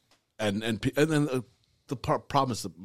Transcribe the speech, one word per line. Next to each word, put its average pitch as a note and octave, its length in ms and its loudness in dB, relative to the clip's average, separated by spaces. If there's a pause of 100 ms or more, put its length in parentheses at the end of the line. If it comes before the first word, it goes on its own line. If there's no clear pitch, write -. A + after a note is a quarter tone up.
(400)
and, G#2+ 240 0
and, A2+ 180 -2
pe-, C3 140 0
and D3+ 140 4
then, D3 180 2
uh, C3 120 -2 (480)
the C#3 80 -6
par-, D3 220 0
problem C3+ 340 0
is - 100 -6
that G2+ 100 -10 (120)